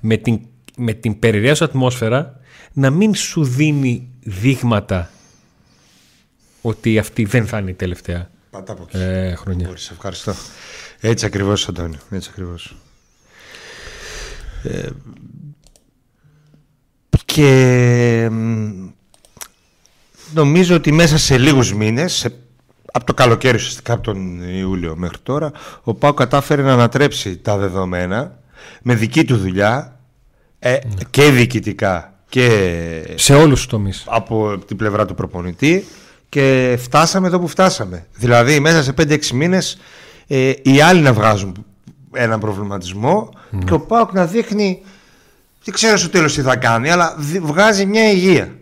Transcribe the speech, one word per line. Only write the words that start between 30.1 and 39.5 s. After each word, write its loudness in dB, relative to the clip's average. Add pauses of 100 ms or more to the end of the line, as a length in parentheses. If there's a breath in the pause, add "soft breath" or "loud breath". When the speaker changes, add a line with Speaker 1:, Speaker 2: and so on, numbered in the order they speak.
Speaker 2:
ε, -2
Speaker 1:
Ναι. -4
Speaker 2:
και 2
διοικητικά -2 (140)
και 0
Speaker 1:
Σε 4
όλους 6
τους -6
τομείς. -6
Speaker 2:
από -2
την -12
πλευρά 0
του -10
προπονητή -2 (440 loud breath)
και 2
φτάσαμε 2
εδώ 0
που -2
φτάσαμε. -2
Δηλαδή, 4
μέσα 4
σε -2
πέντε-έξι 0
μήνες, -2 (480 loud breath)